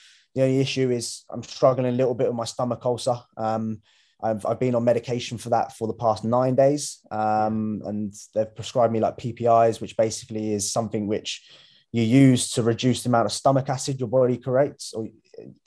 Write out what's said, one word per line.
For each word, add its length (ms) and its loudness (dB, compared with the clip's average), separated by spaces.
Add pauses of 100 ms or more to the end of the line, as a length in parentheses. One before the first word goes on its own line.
(360)
The 80 2
only 160 2
issue 320 0
is 400 -6
I'm 120 -10
struggling 440 2
a 40 0
little 220 0
bit 140 0
with 100 -4
my 80 -6
stomach 400 -6
ulcer. 320 -2 (180)
Um, 460 -4 (420)
I've, 220 -2
I've 140 -2
been 160 0
on 80 2
medication 560 -2
for 100 -10
that 260 0
for 120 -6
the 80 -6
past 280 0
nine 300 2
days. 460 2 (100)
Um, 760 0
and 280 -6 (220)
they've 200 -2
prescribed 380 0
me, 60 0
like, 180 0
P 160 -8
P 140 -2
Is, 340 4
which 160 -8
basically 560 -2
is 180 -2
something 360 -4
which 360 -6 (500)
you 100 0
use 480 6
to 120 0
reduce 400 0
the 60 -2
amount 160 4
of 80 -4
stomach 340 2
acid 320 -4
your 80 -4
body 300 2
creates, 560 -2
or, 140 -8 (600)